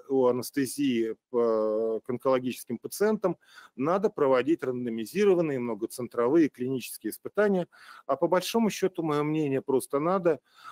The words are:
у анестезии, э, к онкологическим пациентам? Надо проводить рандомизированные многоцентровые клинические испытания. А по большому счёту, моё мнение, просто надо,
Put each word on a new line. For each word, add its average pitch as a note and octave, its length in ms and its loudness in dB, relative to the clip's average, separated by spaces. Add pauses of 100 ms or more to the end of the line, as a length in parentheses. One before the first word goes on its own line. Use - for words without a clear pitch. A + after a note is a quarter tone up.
у C3+ 180 4
анестезии, B2 840 0
э, G#2+ 40 -6 (180)
к A2+ 800 0
онкологическим B2+ 680 -2
пациентам? G3+ 580 -2 (400)
Надо F3+ 320 0
проводить C3+ 560 2
рандомизированные C3 960 0
многоцентровые A#2+ 880 0
клинические B2+ 640 -6
испытания. F#3+ 560 -2 (400)
А C#3 100 -2
по E3+ 100 -2
большому F3+ 440 0
счёту, F3+ 320 -4
моё D3 200 0
мнение, D3+ 380 0
просто C3+ 380 -2
надо, E3+ 400 2 (340)